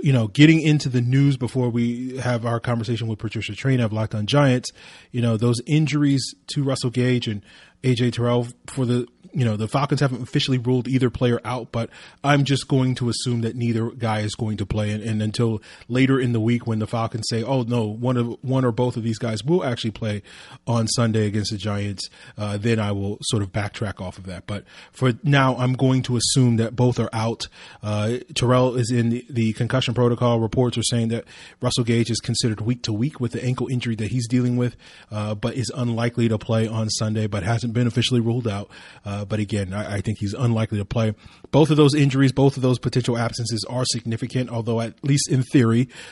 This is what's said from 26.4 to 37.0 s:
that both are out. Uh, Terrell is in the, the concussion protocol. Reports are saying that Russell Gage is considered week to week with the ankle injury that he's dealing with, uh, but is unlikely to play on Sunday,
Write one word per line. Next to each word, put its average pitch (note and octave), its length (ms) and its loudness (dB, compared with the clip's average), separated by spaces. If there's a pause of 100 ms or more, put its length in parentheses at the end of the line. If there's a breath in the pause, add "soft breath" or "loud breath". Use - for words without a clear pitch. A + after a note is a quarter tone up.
that A2+ 220 -2
both B2 200 2
are A2+ 140 -2
out. A2+ 380 -4 (340 loud breath)
Uh, G#2 360 -2 (140)
Terrell B2+ 420 2
is B2 160 0
in A#2 180 2
the, A#2+ 200 -2
the A2 240 0
concussion B2+ 400 -2
protocol. A#2+ 460 2
Reports A#2+ 380 0
are A2+ 60 -2
saying A#2 260 0
that A2+ 160 -4 (360 loud breath)
Russell B2 220 0
Gage A#2 260 2
is A2 100 -2
considered A2+ 420 -2
week A#2+ 220 -2
to A2+ 100 -4
week A#2+ 260 -2
with A#2+ 140 -4
the A#2 100 -6
ankle B2 240 -2
injury A#2+ 280 -2
that G#2 140 -4
he's A#2 180 -2
dealing B2 280 2
with, B2 220 -2 (340 loud breath)
uh, G#2+ 240 -4
but A2+ 200 -6
is B2 200 -4
unlikely A#2 540 0
to A2 80 0
play A2+ 280 0
on A2 240 -2
Sunday, A2 380 -2